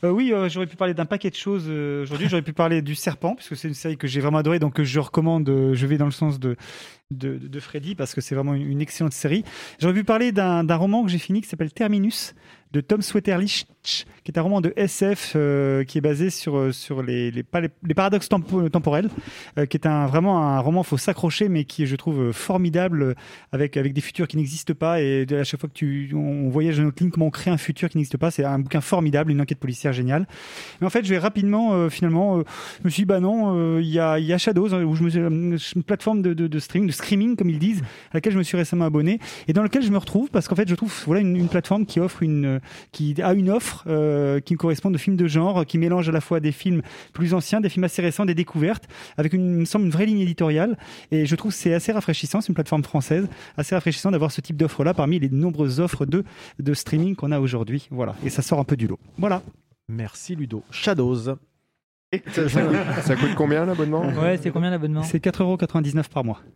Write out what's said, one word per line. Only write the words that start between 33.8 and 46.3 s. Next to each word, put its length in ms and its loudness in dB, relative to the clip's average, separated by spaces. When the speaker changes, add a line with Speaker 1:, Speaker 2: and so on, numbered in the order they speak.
Speaker 1:
il 60 0
y 120 2
a, 180 2
il 80 0
y 60 2
a 60 2
Shadows, 360 2
hein, 80 2
où 140 2
je 80 2
me 60 2
suis, 100 2
euh, 360 0
une 80 0
plateforme 380 0
de, 120 2
de, 140 0
de 100 -2
stream, 300 0
de 40 0
streaming, 440 0
comme 140 2
ils 100 0
disent, 220 0
à 40 -18
laquelle 180 2
je 60 2
me 40 2
suis 140 -2
récemment 300 0
abonné, 340 2
et 60 0
dans 100 4
laquelle 220 2
je 80 2
me 60 4
retrouve, 320 0
parce 180 0
qu'en 80 0
fait, 120 0
je 60 2
trouve, 180 -4
voilà, 140 4
une, 160 2
une 120 2
plateforme 380 0
qui 140 0
offre 240 -2
une, 220 2
euh, 120 0
qui 300 -2
a 120 4
une 160 4
offre, 380 -2
euh, 520 2
qui 140 -2
me 40 -4
correspond 320 0
de 60 2
films 200 2
de 100 4
genre, 400 2
qui 100 -4
mélange 320 2
à 40 0
la 100 2
fois 180 0